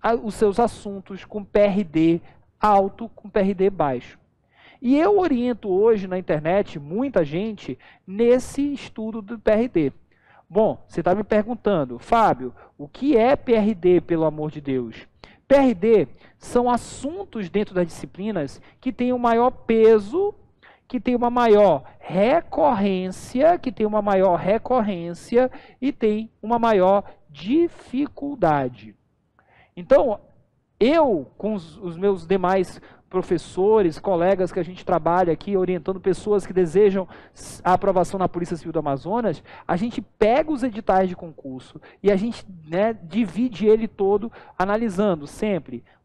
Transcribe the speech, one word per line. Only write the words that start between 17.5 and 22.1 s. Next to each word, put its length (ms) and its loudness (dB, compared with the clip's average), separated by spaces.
das 140 0
disciplinas 720 -8
que 100 -4
têm 220 -2
o 60 -2
maior 320 2
peso, 840 2
que 140 -6
têm 160 0
uma 140 0
maior 560 4
recorrência, 1600 0